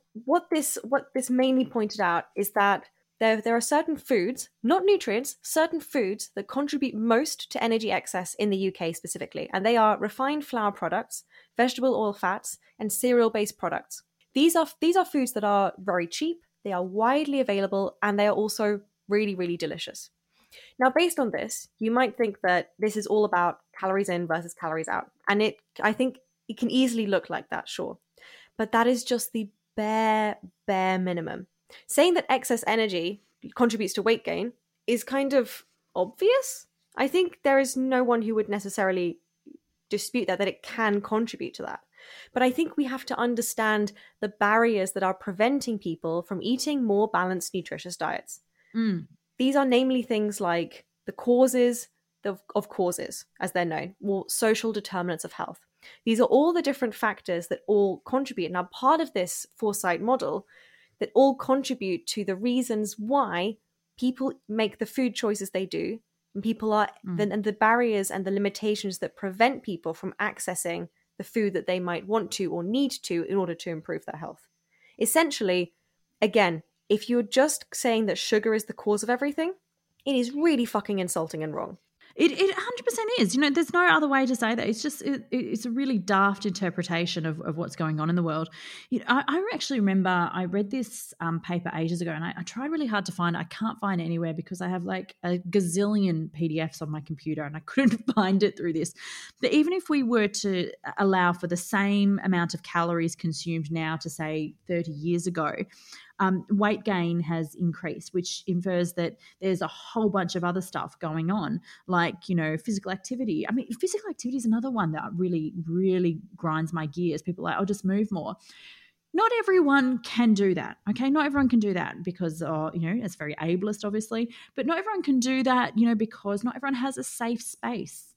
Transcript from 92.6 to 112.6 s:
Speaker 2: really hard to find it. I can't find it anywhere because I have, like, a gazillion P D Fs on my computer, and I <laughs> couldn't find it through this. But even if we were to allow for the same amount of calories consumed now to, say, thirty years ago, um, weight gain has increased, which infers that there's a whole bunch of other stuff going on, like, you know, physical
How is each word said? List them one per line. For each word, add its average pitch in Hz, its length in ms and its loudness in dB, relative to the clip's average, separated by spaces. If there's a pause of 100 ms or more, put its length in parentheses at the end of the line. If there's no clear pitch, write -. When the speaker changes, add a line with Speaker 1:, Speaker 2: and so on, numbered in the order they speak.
Speaker 2:
really 311 160 -2
hard 208 200 0
to - 80 -8
find 170 240 0
it. - 20 -4
I 170 60 -6
can't 226 340 -6
find 190 220 -2
it - 20 -2
anywhere 165 300 -2
because 170 260 -8
I 180 80 -6
have, 180 160 -2
like, 185 400 -6
a 180 140 0
gazillion 180 960 0
P 160 160 -2
D 156 100 -2
Fs 160 220 -6
on 151 100 -6
my 151 80 -6
computer, 151 440 -6
and 147 120 -8
I 160 40 -10
<laughs> - 60 -16
couldn't 233 380 2 (100)
find 190 300 2
it 190 140 2
through 170 160 -2
this. 160 200 -4 (460)
But - 140 0
even 302 180 4
if 359 180 -2
we 285 140 2
were 226 240 2
to 196 420 -2 (280)
allow 185 340 4
for 175 160 -4
the 175 80 -2
same 202 720 2
amount 175 280 2
of 170 100 -10
calories 170 520 0
consumed 160 560 -4
now 160 240 -2
to, 160 140 -8
say, 156 460 -6 (120)
thirty 170 240 -2
years 170 360 -2
ago, 165 260 -2 (640)
um, 185 320 2
weight 208 320 2
gain 170 380 0
has 165 340 -4
increased, - 580 -4
which 180 320 -4
infers 175 480 0
that 170 240 -4 (220)
there's 185 240 0
a 160 40 -2
whole - 420 -2
bunch 185 260 -2
of 175 80 -2
other 175 180 0
stuff - 380 -8
going 160 320 -2
on, 175 280 -2 (280)
like, 175 420 0
you 185 60 0
know, 156 220 0
physical 196 340 -4